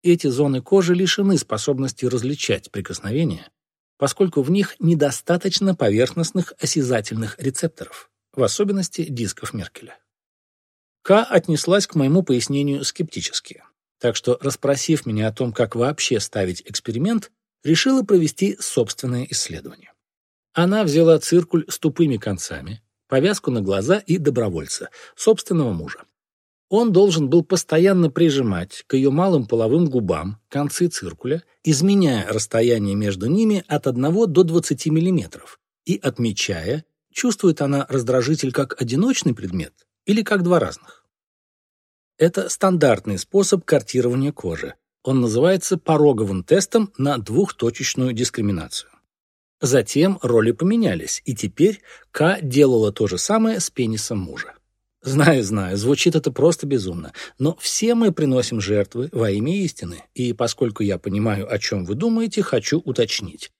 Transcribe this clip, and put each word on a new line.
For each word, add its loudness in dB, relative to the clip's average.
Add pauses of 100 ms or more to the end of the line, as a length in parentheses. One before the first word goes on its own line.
Эти 2
зоны 0
кожи 2
лишены 2
способности -4
различать -4
прикосновения, -6 (460)
поскольку 0
в -2
них 0
недостаточно 0
поверхностных 0
осязательных -4
рецепторов, -8 (220)
в -2
особенности -2
дисков -8
Меркеля. -12 (1040)
К 6
отнеслась 2
к -20
моему 4
пояснению -2
скептически, -8 (360)
так -2
что, -2
расспросив -2
меня 0
о -4
том, -4
как -2
вообще -2
ставить -4
эксперимент, -4 (320)
решила 2
провести 2
собственное -4
исследование. -10 (640)
Она 2
взяла 6
циркуль 2
с -10
тупыми 2
концами, -8 (260)
повязку 0
на -2
глаза 0
и 0
добровольца, -2 (260)
собственного 0
мужа. -10 (640)
Он 2
должен 4
был 4
постоянно 2
прижимать 0
к -2
её 4
малым 2
половым 2
губам -2
концы -2
циркуля, -6 (200)
изменяя 2
расстояние 0
между -2
ними 2
от -2
одного 0
до 4
двадцати 0
миллиметров -2 (240)
и -2
отмечая, -4 (280)
чувствует 0
она 0
раздражитель 0
как -4
одиночный 0
предмет -8 (340)
или 2
как 0
два 4
разных. -6 (1120)
Это 2
стандартный 2
способ 0
картирования 0
кожи. -8 (280)
Он 0
называется 2
пороговым 2
тестом 2
на -2
двухточечную -2
дискриминацию. -4 (720)
Затем 2
роли 2
поменялись, -2
и -6
теперь 0 (280)
К 0
делала 4
то 0
же -4
самое 0
с -6
пенисом -4
мужа. -10 (480)
Знаю, 2
знаю, -2
звучит 2
это 0
просто 2
безумно, -4 (260)
но -2
все 0
мы 4
приносим 0
жертвы -2
во 0
имя -2
истины, -8 (100)
и -4
поскольку -2
я -2
понимаю, -2
о -2
чём -4
вы -6
думаете, -2
хочу -2
уточнить. -4